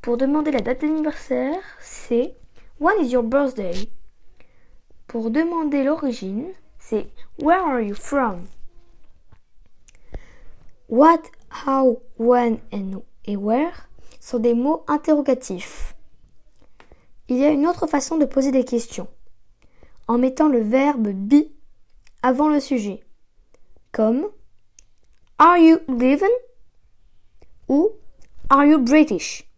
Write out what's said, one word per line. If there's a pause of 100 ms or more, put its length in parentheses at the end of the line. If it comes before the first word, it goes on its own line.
Pour
demander
la
date
d'anniversaire, (220)
c'est « (460)
When
is
your
birthday ? » (1160)
Pour
demander
l'origine, (280)
c'est « (320)
Where
are
you
from ? » (2500)
What, (420)
how, (180)
when (140)
and, (240)
et
where (440)
sont
des
mots
interrogatifs. (1300)
Il
y
a
une
autre
façon
de
poser
des
questions, (1000)
en
mettant
le
verbe
be (720)
avant
le
sujet, (840)
comme (1120)
Are
you
living ? (1400)
ou (580)
Are
you
British ?